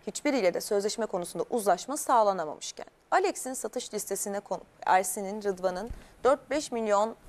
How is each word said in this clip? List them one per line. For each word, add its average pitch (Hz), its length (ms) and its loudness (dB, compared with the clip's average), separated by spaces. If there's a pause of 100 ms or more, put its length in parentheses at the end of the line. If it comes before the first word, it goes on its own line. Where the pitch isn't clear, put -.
hiçbiriyle 214 480 2
de 175 60 -2
sözleşme 202 460 -2
konusunda 175 440 -4
uzlaşma 202 460 2
sağlanamamışken, 196 880 0 (240)
Alex'in 349 420 0
satış 240 420 -8
listesine 202 460 -4
konup - 260 -6 (200)
Ersin'in, 196 560 0
Rıdvan'ın 185 460 -2 (360)
dört 285 260 4
beş 294 220 -2
milyon, 220 420 2 (140)